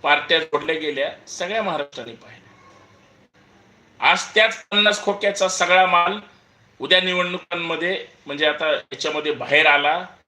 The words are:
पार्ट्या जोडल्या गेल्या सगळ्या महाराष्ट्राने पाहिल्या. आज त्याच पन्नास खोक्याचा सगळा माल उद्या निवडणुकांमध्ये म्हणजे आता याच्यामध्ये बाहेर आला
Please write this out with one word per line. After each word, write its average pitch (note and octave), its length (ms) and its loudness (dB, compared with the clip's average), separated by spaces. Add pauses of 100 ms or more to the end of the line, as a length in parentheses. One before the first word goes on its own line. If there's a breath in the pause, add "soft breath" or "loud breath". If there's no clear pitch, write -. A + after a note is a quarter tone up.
पार्ट्या D3 360 2
जोडल्या D#3 360 -4
गेल्या D3 520 -6
सगळ्या G#3 360 -6
महाराष्ट्राने C#3+ 500 -8
पाहिल्या. - 380 -20 (1600)
आज - 240 -2
त्याच A3 300 2
पन्नास G#3 380 0
खोक्याचा G3 440 0
सगळा F#3 380 4
माल F3+ 340 2 (600)
उद्या E3+ 220 4
निवडणुकांमध्ये F3 1040 -4 (180)
म्हणजे C#3+ 200 -2
आता D3+ 260 0
याच्यामध्ये D3+ 600 -4
बाहेर C#3 340 2
आला D3+ 400 2 (220)